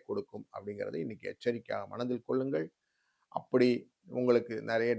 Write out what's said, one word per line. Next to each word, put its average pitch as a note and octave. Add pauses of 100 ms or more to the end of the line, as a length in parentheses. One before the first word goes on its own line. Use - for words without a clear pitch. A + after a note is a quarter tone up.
கொடுக்கும் G#2
அப்படிங்கிறதை G2+
இன்னைக்கு A2
எச்சரிக்கையாக G#2+
மனதில் A#2+
கொள்ளுங்கள். C3+ (640)
அப்படி B2+ (480)
உங்களுக்கு A#2+
நிறைய A2+